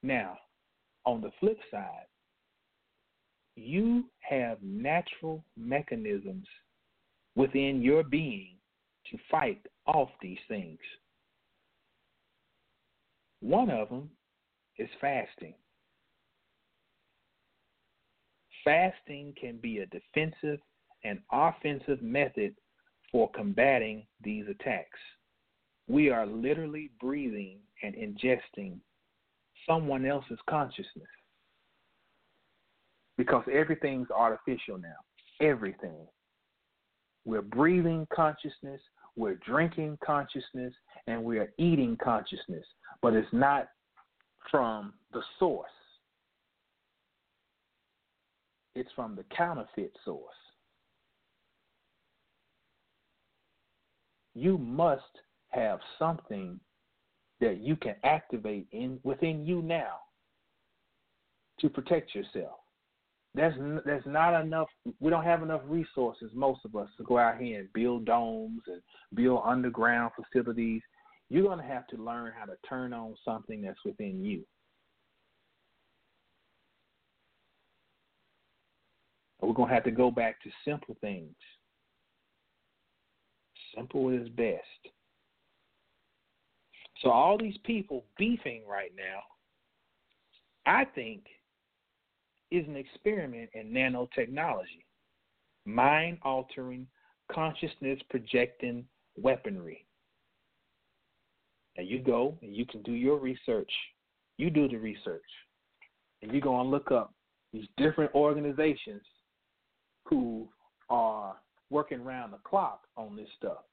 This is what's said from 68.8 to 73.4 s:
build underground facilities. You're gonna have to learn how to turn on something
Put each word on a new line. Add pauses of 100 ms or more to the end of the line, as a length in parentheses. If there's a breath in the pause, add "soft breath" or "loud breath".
build
underground
facilities. (480 soft breath)
You're
gonna
have
to
learn
how
to (140)
turn
on (100)
something